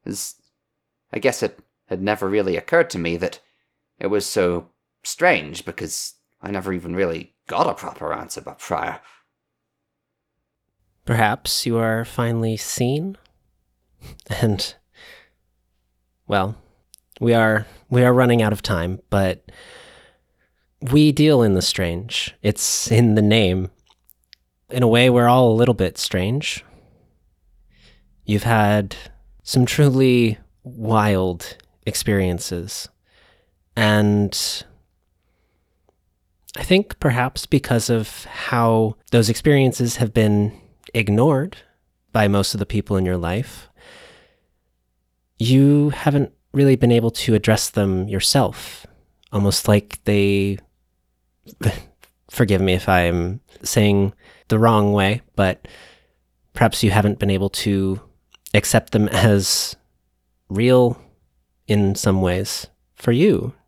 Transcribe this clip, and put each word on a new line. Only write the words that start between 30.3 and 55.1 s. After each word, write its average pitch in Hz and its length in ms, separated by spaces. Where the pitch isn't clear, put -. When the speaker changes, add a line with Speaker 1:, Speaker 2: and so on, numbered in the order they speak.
Speaker 2:
wild 107 960
experiences, 92 1000
and 104 880
I - 60
think - 380
perhaps 123 480
because 127 420
of 113 360
how 113 720
those 113 180
experiences 127 680
have 110 180
been 107 400
ignored 127 640
by 107 160
most 98 260
of 104 60
the 101 60
people 101 320
in 92 80
your 90 120
life, 90 520
you 139 540
haven't 143 400
really 139 240
been 120 160
able 117 200
to - 240
address 107 340
them 95 380
yourself. - 800
Almost 101 360
like - 380
they, 98 520
<laughs> - 720
forgive 98 300
me 95 120
if 92 160
I'm 87 520
saying 101 500
the 110 120
wrong 107 320
way, 104 300